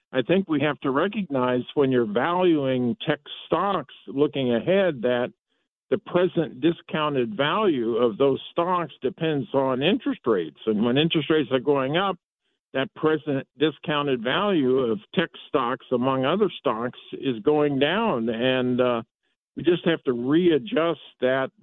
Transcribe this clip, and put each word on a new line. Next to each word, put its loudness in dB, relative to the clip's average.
I 0
think 2
we 0
have 0
to -2
recognize 0
when 2
you're 4
valuing 0
tech 0
stocks -2
looking 0
ahead 0
that -2
the 0
present -2
discounted -2
value 0
of 0
those 2
stocks -2
depends -4
on 0
interest 0
rates. 0
And 0
when 2
interest 0
rates 0
are 2
going 0
up, -2
that -2
present 0
discounted -2
value 2
of 0
tech -2
stocks, -2
among 2
other 2
stocks, -4
is -4
going 2
down. 0
And, 0
uh, 2
we -6
just 0
have 0
to 2
readjust 2
that 0